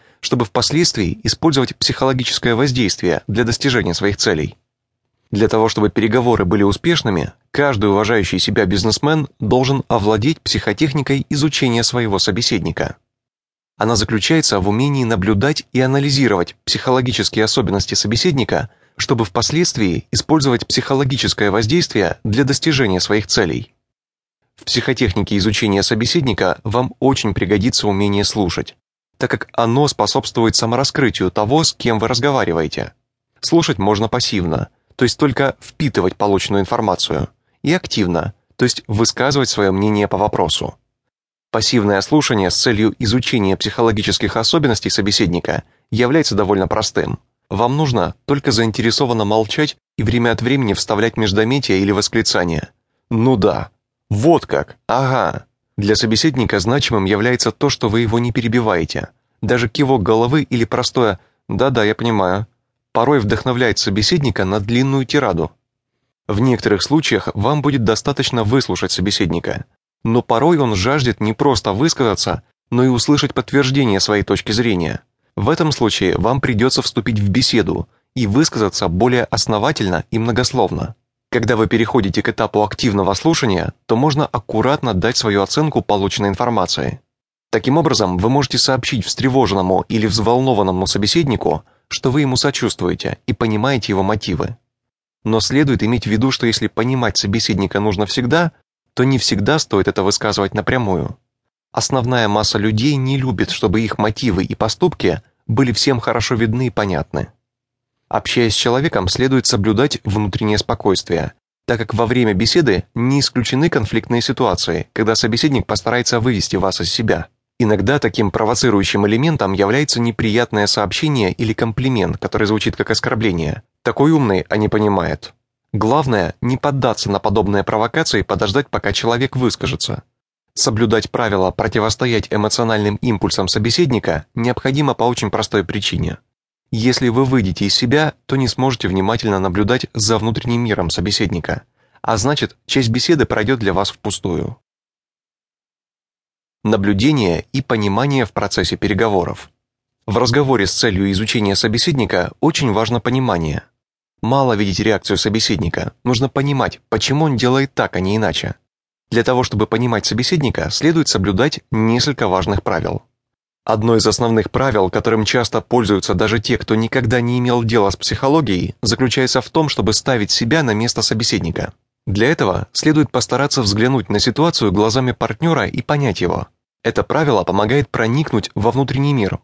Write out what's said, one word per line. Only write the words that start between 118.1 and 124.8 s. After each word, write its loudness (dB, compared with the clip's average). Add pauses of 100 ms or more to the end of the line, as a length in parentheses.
провоцирующим 2
элементом 0
является 2
неприятное 0
сообщение 0
или -2
комплимент, -2
который -2
звучит -2
как -2
оскорбление. -2 (180)
Такой 2
умный, 2
а -2
не 0
понимает. -2 (400)